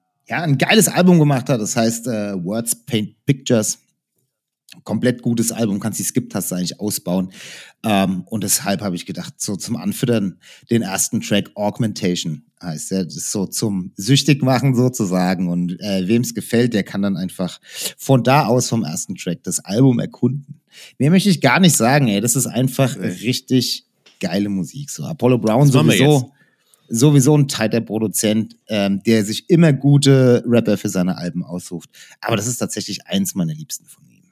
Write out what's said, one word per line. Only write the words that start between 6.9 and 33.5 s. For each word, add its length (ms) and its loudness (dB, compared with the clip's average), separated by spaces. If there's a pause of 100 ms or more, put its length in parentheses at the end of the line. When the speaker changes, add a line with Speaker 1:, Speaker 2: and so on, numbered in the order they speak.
Speaker 1:
Ähm, 380 0
und 200 -8
deshalb 380 -2
hab 120 -4
ich 140 -8
gedacht, 300 -12
so 180 -6
zum 220 -6
Anfüttern, 640 -2 (280)
den 140 2
ersten 380 -2
Track 340 -2
Augmentation 880 -4 (180)
heißt 300 -10
der. 140 -2
Das 100 -10
ist 160 -10
so 160 -4
zum 500 -4
Süchtigmachen 760 2
sozusagen. 760 0
Und, 320 -4
äh, 280 -4
wem's 260 0
gefällt, 400 0
der 80 0
kann 200 -6
dann 140 -2
einfach 440 -8 (360)
von 280 2
da 220 4
aus 220 0
vom 140 -2
ersten 320 -8
Track 300 -8
das 160 -6
Album 400 2
erkunden. 600 -4 (380)
Mehr 120 2
möchte 200 4
ich 100 2
gar 200 4
nicht 160 6
sagen, 320 4
ey. 120 0
Das 140 -2
ist 120 0
einfach 500 -2
Speaker 2:
Nee. 100 -6
Speaker 1:
richtig 760 -2 (340)
geile 300 -2
Musik. 420 -6
So, 140 -12
Apollo 340 0
Brown 300 4
Speaker 2:
Was 60 6
machen 160 4
wir 80 4
Speaker 1:
sowieso, 340 4 (560)
Speaker 2:
jetzt? 120 -4
Speaker 1:
sowieso 380 6
ein 80 4
tighter 340 -2
Produzent, 760 -2 (100)
ähm, 380 0
der 200 4
sich 240 -6
immer 240 6
gute 760 4
Rapper 300 2
für 100 -6
seine 280 -2
Alben 280 -6
aussucht. 440 -12 (320)
Aber 140 -2
das 140 -2
ist 80 -4
tatsächlich 500 -8
eins 300 -2
meiner 180 -2